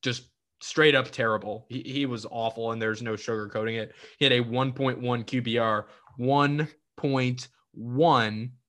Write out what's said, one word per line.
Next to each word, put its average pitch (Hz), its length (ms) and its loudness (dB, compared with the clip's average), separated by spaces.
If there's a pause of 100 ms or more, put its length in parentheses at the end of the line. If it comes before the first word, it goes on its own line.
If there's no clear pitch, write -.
Just - 280 -4 (300)
straight 151 340 4
up 131 160 2
terrible. 107 580 -2
He, 123 140 -8
he 139 240 -4
was 117 240 -6
awful, 113 420 -4
and 113 80 -6
there's 110 220 -2
no 113 100 -4
sugarcoating 110 640 -4
it. 107 160 -8 (240)
He 143 60 2
had 135 80 6
a 123 80 4
one 123 320 0
point 127 280 -2
one 123 240 -2
Q 127 180 -2
B 117 160 0
R, 110 280 0 (300)
one 143 520 2 (280)
point 127 520 -2 (240)
one 120 800 0 (160)